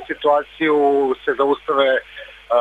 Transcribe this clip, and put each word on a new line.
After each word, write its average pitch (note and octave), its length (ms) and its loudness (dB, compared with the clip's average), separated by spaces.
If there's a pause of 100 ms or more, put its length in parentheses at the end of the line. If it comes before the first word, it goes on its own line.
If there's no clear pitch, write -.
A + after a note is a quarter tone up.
situaciju, D3+ 680 -2 (480)
se D3+ 160 -4
zaustave C#3 500 0 (720)